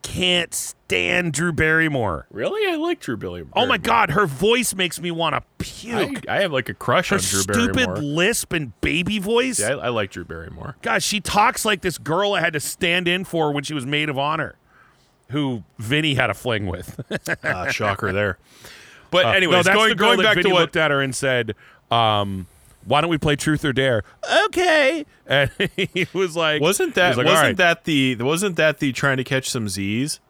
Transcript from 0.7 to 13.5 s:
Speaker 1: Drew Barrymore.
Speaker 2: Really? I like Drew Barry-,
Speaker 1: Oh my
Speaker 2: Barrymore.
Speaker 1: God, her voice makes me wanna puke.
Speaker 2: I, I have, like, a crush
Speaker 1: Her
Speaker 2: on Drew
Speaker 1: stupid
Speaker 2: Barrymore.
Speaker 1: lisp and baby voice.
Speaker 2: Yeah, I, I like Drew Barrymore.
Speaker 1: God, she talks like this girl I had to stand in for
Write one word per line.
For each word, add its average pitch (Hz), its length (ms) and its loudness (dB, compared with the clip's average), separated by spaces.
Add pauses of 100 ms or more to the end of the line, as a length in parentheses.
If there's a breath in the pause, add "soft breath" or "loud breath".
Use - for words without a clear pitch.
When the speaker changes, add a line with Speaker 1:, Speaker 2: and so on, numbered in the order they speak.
Speaker 1:
Drew 165 200 -2
Barrymore. 147 760 0
Speaker 2:
Really? 370 420 -4
I 330 40 -2
like 330 240 -4
Drew 113 180 -6
Barry-, 90 240 -8 (120)
Speaker 1:
Oh 214 120 0
my - 120 0
Speaker 2:
Barrymore. - 20 -
Speaker 1:
God, 220 320 2
her 202 160 2
voice 202 480 0
makes 180 240 -4
me 175 120 -6
wanna 165 300 -2 (160)
puke. - 720 -6
Speaker 2:
I, 117 80 0
I 175 40 0
have, 185 100 0
like, 131 180 -2
a 104 60 -8
crush - 340 0
Speaker 1:
Her 101 60 2
Speaker 2:
on 95 60 0
Drew 95 180 -2
Speaker 1:
stupid 101 360 0
Speaker 2:
Barrymore. 240 220 0
Speaker 1:
lisp 170 560 -2
and 147 280 -6
baby 175 360 -2
voice. 233 420 0
Speaker 2:
Yeah, 104 180 0
I, - 80 -8
I 120 40 -2
like 107 220 -2
Drew 87 140 -12
Barrymore. 82 580 -12
Speaker 1:
God, 226 180 -2
she - 180 -2
talks 214 460 2
like 208 160 0
this 175 160 -4
girl 180 360 0
I 180 80 0
had 170 120 0
to 147 60 -4
stand 175 480 -2
in 180 160 0
for 156 300 0